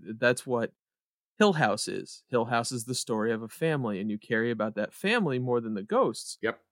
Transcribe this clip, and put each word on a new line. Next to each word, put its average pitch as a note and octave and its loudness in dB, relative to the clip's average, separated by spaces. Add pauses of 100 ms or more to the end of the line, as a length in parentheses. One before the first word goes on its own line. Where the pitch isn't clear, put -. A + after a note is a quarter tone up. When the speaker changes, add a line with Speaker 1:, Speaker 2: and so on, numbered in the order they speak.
(180)
Speaker 1:
That's B2 2
what A#2+ -2 (640)
Hill G#3 8
House A2+ 2
is. - -8
Hill A#2 2
House A#2+ 0
is A#2+ -4
the B2+ -4
story A2+ 0
of A2+ -4
a A2+ -10
family, B2+ -2
and G#2+ -2
you G#2 -2
care A2+ 0
about A2 -2
that B2 -4
family F#3+ 0
more B2 0
than A2 -4
the G2 -4
ghosts. F#3+ -2
Speaker 2:
Yep. A2+ -2 (120)